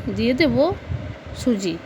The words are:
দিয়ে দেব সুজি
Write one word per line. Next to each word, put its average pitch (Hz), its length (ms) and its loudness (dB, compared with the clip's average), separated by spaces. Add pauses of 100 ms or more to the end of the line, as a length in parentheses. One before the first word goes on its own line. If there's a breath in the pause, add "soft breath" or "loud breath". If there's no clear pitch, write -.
(140)
দিয়ে 226 200 2
দেব 254 220 4 (840)
সুজি 196 360 0 (120)